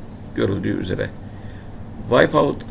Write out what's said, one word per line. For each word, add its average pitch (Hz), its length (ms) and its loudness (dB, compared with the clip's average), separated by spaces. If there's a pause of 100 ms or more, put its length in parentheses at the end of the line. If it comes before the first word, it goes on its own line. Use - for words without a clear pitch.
(340)
Görüldüğü 101 440 0
üzere. 92 320 -2 (1000)
Wipeout 151 460 6 (140)